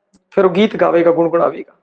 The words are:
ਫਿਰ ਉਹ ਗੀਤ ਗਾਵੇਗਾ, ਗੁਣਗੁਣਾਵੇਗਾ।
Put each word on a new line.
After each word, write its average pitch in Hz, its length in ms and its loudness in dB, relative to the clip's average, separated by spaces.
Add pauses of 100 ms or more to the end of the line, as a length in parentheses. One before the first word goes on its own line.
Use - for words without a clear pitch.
(300)
ਫਿਰ 196 140 0
ਉਹ 185 60 2
ਗੀਤ 202 260 0
ਗਾਵੇਗਾ, 170 340 2
ਗੁਣਗੁਣਾਵੇਗਾ। 151 720 -2